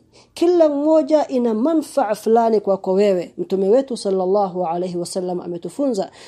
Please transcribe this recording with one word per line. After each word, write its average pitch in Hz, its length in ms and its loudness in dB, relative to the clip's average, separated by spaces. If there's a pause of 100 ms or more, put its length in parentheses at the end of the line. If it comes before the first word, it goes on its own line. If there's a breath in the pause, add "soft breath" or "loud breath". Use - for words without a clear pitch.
(340 soft breath)
kila 339 340 4
mmoja 302 600 2
ina 240 260 0
manfaa 262 600 -2
fulani 220 460 2
kwako 190 320 -2
wewe. 190 460 0
Mtume 190 300 -2
wetu 254 280 2
sallallahu 190 680 0
alayhi 175 300 -4
wasallam 180 440 -6
ametufunza 180 720 -4 (180 loud breath)